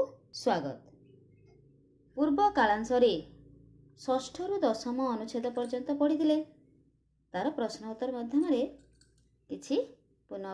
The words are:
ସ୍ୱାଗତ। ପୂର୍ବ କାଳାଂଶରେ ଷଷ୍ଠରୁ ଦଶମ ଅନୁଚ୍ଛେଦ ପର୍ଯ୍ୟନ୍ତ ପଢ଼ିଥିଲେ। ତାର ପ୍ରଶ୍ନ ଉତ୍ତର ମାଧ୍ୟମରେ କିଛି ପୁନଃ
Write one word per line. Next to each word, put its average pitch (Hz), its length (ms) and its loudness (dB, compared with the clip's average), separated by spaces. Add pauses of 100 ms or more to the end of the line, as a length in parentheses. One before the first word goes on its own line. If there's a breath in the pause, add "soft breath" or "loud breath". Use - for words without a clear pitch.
(320)
ସ୍ୱାଗତ। - 460 -2 (1400)
ପୂର୍ବ 302 340 4
କାଳାଂଶରେ 233 600 4 (880)
ଷଷ୍ଠରୁ 349 640 -4
ଦଶମ 247 500 0
ଅନୁଚ୍ଛେଦ 233 400 -4
ପର୍ଯ୍ୟନ୍ତ 254 480 -4
ପଢ଼ିଥିଲେ। 302 400 2 (960)
ତାର 202 160 -2
ପ୍ରଶ୍ନ 226 420 -6
ଉତ୍ତର 254 200 -6
ମାଧ୍ୟମରେ 254 500 0 (880)
କିଛି - 260 -4 (540)
ପୁନଃ 196 240 -10